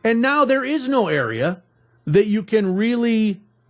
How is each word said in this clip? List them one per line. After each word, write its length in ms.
And 180
now 240
there 200
is 240
no 180
area 540
that 220
you 160
can 320
really 640